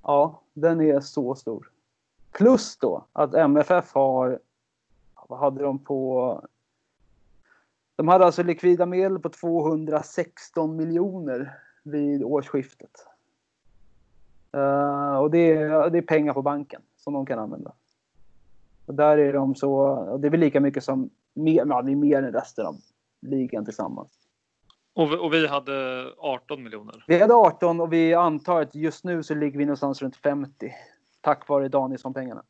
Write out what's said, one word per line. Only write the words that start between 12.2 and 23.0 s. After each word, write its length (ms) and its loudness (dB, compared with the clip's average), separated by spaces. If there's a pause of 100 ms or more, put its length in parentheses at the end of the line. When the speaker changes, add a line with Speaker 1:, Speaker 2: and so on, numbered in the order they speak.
Speaker 1:
årsskiftet. 840 -6 (1500)
Eh, 640 -2
och 140 2
det 220 4
är, 380 2
det 80 0
är 40 -2
pengar 300 0
på 100 -4
banken 400 -6 (140)
som 180 -10
de 120 -6
kan 120 -6
använda. 340 -12 (1120)
Och 80 -12
där 240 4
är 140 4
de 220 0
så, 280 -2
och 380 -2
det 80 0
är 20 2
väl 100 2
lika 200 2
mycket 240 0
som, 260 -4 (220)
mer, 340 2
ja, 160 0
det 100 -2
är 40 0
mer 260 2
än 100 -6
resten 340 -6
av 100 -10 (440)